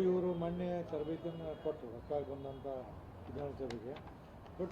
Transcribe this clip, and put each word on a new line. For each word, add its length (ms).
ಇವರು 220
ಮೊನ್ನೆ 260
ತರಬೇತಿಯನ್ನು 560
ಕೊಟ್ಟರು, 320
ಹೊಸದಾಗಿ 360
ಬಂದಂಥ 360
ವಿಧಾನಸಭೆಗೆ. 680
but 140